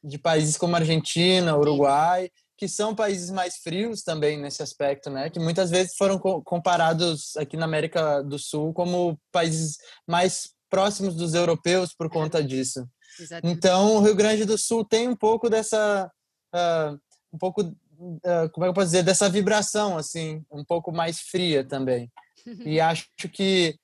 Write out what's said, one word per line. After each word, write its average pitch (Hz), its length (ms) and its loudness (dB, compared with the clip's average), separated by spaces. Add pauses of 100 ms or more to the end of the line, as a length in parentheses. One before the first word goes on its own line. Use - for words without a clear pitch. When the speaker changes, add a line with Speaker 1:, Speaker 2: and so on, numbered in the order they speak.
Speaker 1:
de 147 160 -12
países 156 380 2
como 175 180 0
Argentina, 170 760 2
Speaker 2:
Sim. 147 60 2
Speaker 1:
Uruguai, 147 680 4 (280)
que 202 100 -8
são 214 260 -4
países 196 380 -2
mais 185 280 -4
frios 202 440 -6
também 151 340 -2
nesse 143 280 -10
aspecto, 143 440 -4
né? 139 220 -6
Que 170 80 -8
muitas 170 320 0
vezes 185 260 0
foram 196 220 2
co-, 180 240 -2
comparados 170 960 0
aqui 151 200 -6
na 165 100 -2
América 156 540 0
do 139 160 -8
Sul 156 360 -4
como 175 440 -2 (140)
países 160 460 0 (320)
mais 180 420 0 (180)
próximos 190 460 0
dos 165 200 -2
europeus 175 600 2
por 160 120 -6
Speaker 2:
É. 156 40 -4
Speaker 1:
conta 156 320 0
disso. 131 420 -4 (360)
Speaker 2:
Exatamente. 170 380 -4
Speaker 1:
Então, 190 380 6
o 208 40 4
Rio 208 160 6
Grande 214 280 4
do 208 140 0
Sul 226 260 0
tem 226 240 2
um 247 80 0
pouco 226 320 2
dessa, 214 640 0 (420)
ah, 165 440 0 (360)
um 165 60 -12
pouco, 185 240 -2 (640)
ah, 170 280 0
como 165 120 -4
é - 20 2
que 185 40 2
eu 175 40 -4
posso 190 120 2
dizer, 175 180 2
dessa 190 240 4
vibração, 202 680 0
assim, 156 540 -8
um 147 140 -12
pouco 170 260 -4
mais 165 300 -4
fria 165 440 0
também. 131 460 -4 (260)
Speaker 2:
<laughs> 233 300 -16
Speaker 1:
E 156 140 0
acho 165 260 0 (260)
que 190 520 2